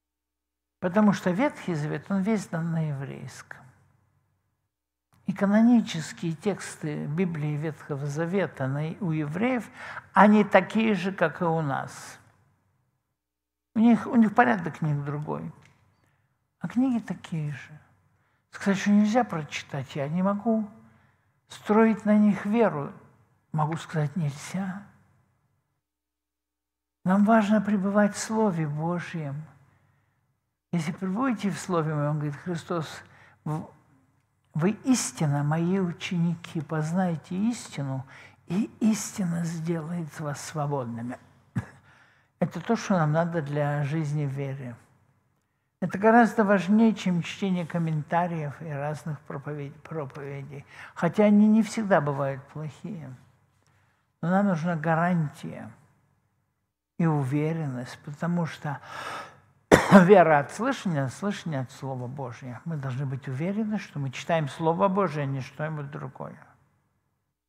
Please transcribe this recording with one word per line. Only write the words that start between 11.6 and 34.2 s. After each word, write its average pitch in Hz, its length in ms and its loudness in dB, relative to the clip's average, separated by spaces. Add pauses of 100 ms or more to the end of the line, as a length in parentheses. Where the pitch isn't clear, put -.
нас. 135 580 -6 (1600)
У 226 40 2
них, 226 280 6
у - 80 -2
них 220 200 6
порядок 214 440 2
книг 143 260 -2
другой. 151 480 -6 (1080)
А - 80 -8
книги 247 320 0
такие 160 540 -6
же. 151 260 -16 (720)
Сказать, 196 280 -2
что 208 120 0
нельзя 214 320 6
прочитать, - 720 -8
я 143 120 -4
не 170 140 -2
могу. 208 480 0 (800)
Строить 220 580 2
на 208 120 6
них 208 280 4
веру, 202 460 0 (600)
могу 156 260 -2
сказать, 151 380 -4
нельзя. 185 680 -6 (2250)
Нам 196 220 4
важно 214 360 6
пребывать 202 540 2
в - 40 -8
Слове 202 480 0
Божьем. 156 720 -4 (1300)
Если 165 200 -2
пребудете 202 580 -2
в 151 100 -4
Слове 160 340 0
Моем, 147 220 0
говорит 147 200 -4
Христос, 165 680 -6 (420)
в-, 156 260 -6 (840)